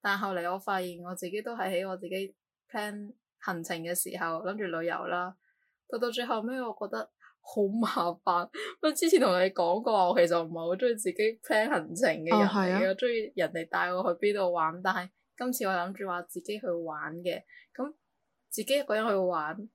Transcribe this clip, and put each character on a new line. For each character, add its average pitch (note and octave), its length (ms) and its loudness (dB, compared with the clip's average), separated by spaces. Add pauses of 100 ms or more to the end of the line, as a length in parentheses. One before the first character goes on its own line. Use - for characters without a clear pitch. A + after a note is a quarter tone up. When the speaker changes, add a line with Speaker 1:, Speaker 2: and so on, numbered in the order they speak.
Speaker 1:
但 G3+ 160 0
後 G3 160 -4
嚟 F3 180 -2
我 F#3+ 80 -4
發 F#3+ 220 -2
現 F3 200 -8
我 F3+ 140 -8
自 F3 140 -8
己 G#3 120 -6
都 A#3 140 -8
係 F#3+ 140 -2 (120)
喺 G3 60 -4
我 F#3 80 -4
自 F#3 120 -12
己 F#3+ 280 -6 (340)
plan G#3 440 -8 (240)
行 E3+ 260 -4
程 E3+ 140 -4
嘅 E3+ 180 -4
時 F3+ 260 -4
候， E3 240 -2
諗 G3+ 120 -4
住 G#3+ 80 -2
旅 E3 200 -4
遊 E3+ 220 -2
啦， F3+ 260 -2 (540)
到 A#3+ 100 -6
到 A#3+ 140 0
最 A#3+ 140 -4
後 A#3+ 160 -2
尾， B3+ 200 -4
我 A3+ 180 -6
覺 G3+ 120 -6
得 A3 180 -6 (320)
好 - 260 0
麻 G#3+ 220 2 (340)
煩。 F3 220 2 (340)
不 - 80 2
過 D4+ 40 6
之 E4 180 2
前 E4+ 100 8
同 B3 140 6
你 F3+ 180 6
講 F3+ 300 2
過， A#3+ 100 0 (180)
我 F3+ 80 4
其 F3 80 10
實 E3+ 160 4
唔 E3 80 -4
係 E3 100 -6
好 E3+ 160 0
鍾 A#3+ 160 2
意 A#3 40 2
自 G#3+ 160 -8
己 A3 320 0
plan A3 260 2
行 E3 260 -2
程 A3+ 140 4
嘅 D#3+ 200 -2
人 G#3+ 100 6
嚟 - 20 6
嘅， G3+ 40 6
Speaker 2:
哦， F#3+ 40 4
係 F#3+ 220 2
啊。 F#3+ 80 4
Speaker 1:
我 C#4+ 160 2
鍾 B3 140 0
意 A3+ 260 -2
人 D#3+ 180 2
哋 E3 160 -4
帶 F3+ 240 0
我 F#3 100 0
去 F3 160 0
邊 G#3 160 4
度 F#3 160 2
玩， E3+ 300 0
但 F#3 120 2
係 F3+ 160 -4 (280)
今 B3+ 160 -2
次 A#3+ 120 -2
我 F#3+ 60 2
諗 F#3 220 -2
住 G3 140 -6
話 F3+ 160 -4
自 - 180 -10
己 G#3 180 -6
去 B3+ 80 -8
玩 D#3+ 500 -4
嘅， F3 240 -4 (340)
噉 D4 180 -6 (560)
自 A3 140 -6
己 C4 100 0
一 C#4+ 100 2
個 G#3+ 120 0
人 A3 120 0
去 G#3+ 60 2
玩 F3 420 0 (200)